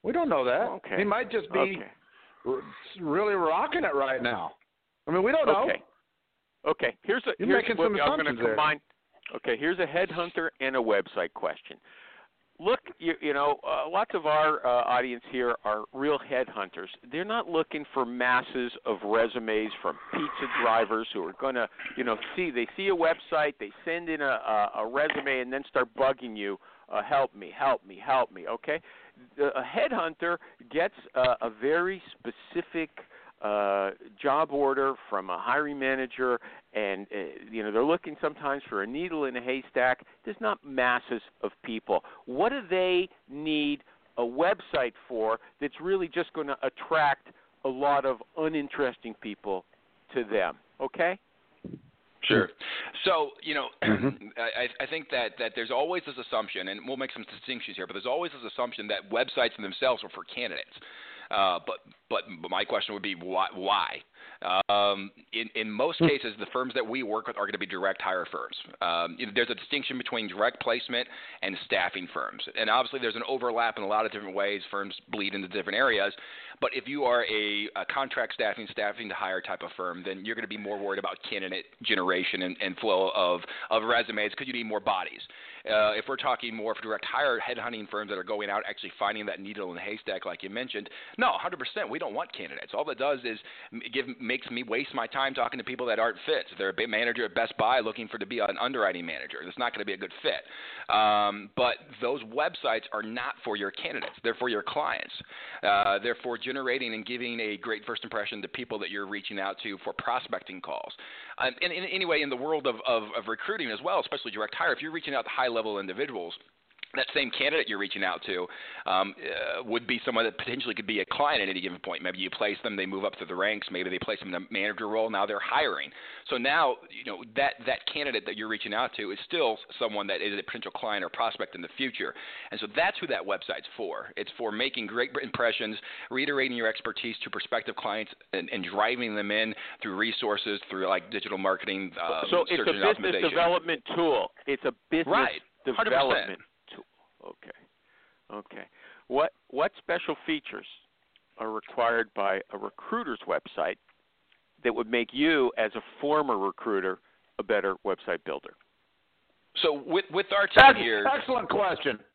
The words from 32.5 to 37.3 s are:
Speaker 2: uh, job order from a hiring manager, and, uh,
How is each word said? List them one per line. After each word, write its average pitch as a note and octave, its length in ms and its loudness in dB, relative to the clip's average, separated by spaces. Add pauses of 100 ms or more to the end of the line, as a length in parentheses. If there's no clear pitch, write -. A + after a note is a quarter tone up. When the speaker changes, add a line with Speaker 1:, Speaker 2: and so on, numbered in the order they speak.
Speaker 2:
uh, G2+ 500 2 (300)
job C#3+ 320 4
order C3+ 400 4 (160)
from F#2+ 200 -2
a F2 80 -2
hiring C#3+ 400 0
manager, C3 640 0 (340)
and, G2 400 -2
uh, G#2+ 40 -4 (340)